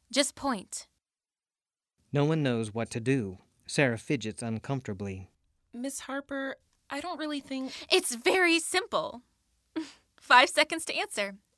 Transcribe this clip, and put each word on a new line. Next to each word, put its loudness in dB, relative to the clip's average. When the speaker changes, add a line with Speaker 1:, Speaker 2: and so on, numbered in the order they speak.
Speaker 1:
Just 0
point. -6
Speaker 2:
No 4
one 2
knows 0
what -4
to -4
do. 0
Sarah 2
fidgets -4
uncomfortably. -6
Speaker 3:
Miss -8
Harper, -8
I -6
don't -8
really -4
think -6
Speaker 1:
It's 2
very 4
simple. 0
<laughs> -10
Five 8
seconds 0
to -8
answer. -4